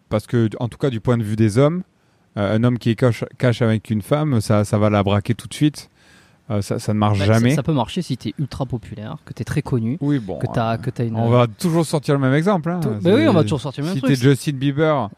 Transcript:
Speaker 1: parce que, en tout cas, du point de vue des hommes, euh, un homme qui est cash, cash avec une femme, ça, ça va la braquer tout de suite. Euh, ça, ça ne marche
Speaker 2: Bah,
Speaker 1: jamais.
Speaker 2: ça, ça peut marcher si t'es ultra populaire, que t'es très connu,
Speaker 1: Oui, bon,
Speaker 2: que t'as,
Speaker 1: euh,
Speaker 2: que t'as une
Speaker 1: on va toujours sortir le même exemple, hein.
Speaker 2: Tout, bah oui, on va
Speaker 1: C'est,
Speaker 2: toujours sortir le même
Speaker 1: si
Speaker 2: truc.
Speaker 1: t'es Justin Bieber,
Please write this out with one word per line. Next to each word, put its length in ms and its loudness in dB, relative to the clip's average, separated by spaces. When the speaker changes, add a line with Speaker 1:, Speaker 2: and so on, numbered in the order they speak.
Speaker 1:
parce 180 -2
que, 220 2
en 80 -4
tout 100 -12
cas, 120 -2
du 100 -6
point 180 2
de 60 -2
vue 120 -4
des 220 4
hommes, 240 2
euh, 200 0
un 60 2
homme 160 2
qui 120 -2
est 40 2
cash, 300 0
cash 240 0
avec 280 0
une 120 -2
femme, 380 0
ça, 240 2
ça 140 0
va 120 4
la 120 2
braquer 320 0
tout 140 -12
de 60 -14
suite. 360 -2
Euh, 140 -2
ça, 160 -4
ça 160 -2
ne 60 0
marche 180 2
Speaker 2:
Bah, 60 0
Speaker 1:
jamais. 260 4
Speaker 2:
ça, 60 2
ça 80 -2
peut 80 -2
marcher 300 -2
si 140 -6
t'es 220 -8
ultra 280 -6
populaire, 580 -10
que 80 -16
t'es 100 -10
très 200 -4
connu, 380 -2
Speaker 1:
Oui, 200 0
bon, 180 -8
Speaker 2:
que 80 -4
t'as, 280 -2
Speaker 1:
euh, 20 -4
Speaker 2:
que 140 -6
t'as 140 -4
une 120 -4
Speaker 1:
on 120 0
va 200 4
toujours 360 0
sortir 300 -2
le 60 0
même 140 2
exemple, 360 0
hein. 100 -4
Speaker 2:
Tout, 100 -2
bah 140 4
oui, 100 4
on 60 6
va 80 6
Speaker 1:
C'est, 60 2
Speaker 2:
toujours 140 -2
sortir 220 -8
le 60 -2
même 80 -2
Speaker 1:
si 60 -2
Speaker 2:
truc. 120 4
Speaker 1:
t'es 80 -2
Justin 300 4
Bieber, 640 0